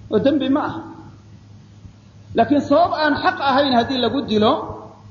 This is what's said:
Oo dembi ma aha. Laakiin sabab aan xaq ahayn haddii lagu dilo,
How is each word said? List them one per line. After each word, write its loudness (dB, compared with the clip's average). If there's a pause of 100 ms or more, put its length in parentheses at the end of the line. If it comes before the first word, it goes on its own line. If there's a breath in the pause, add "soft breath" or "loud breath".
(120)
Oo 2
dembi 0
ma 0
aha. -8 (1500)
Laakiin 4
sabab 2
aan 0
xaq -2
ahayn 2
haddii 0
lagu 0
dilo, 2 (580)